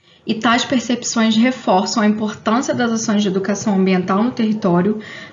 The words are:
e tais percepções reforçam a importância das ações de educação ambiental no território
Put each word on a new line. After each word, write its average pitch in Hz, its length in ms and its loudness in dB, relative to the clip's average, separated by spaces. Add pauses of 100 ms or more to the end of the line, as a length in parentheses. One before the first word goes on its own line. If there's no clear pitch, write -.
(260)
e 220 100 -2
tais 240 280 2
percepções 226 720 0
reforçam 220 640 2
a 208 60 4
importância 220 640 -2
das 240 180 0
ações 220 320 0
de 208 40 0
educação 196 480 -2
ambiental 190 480 2
no 247 80 0
território 214 680 0 (340)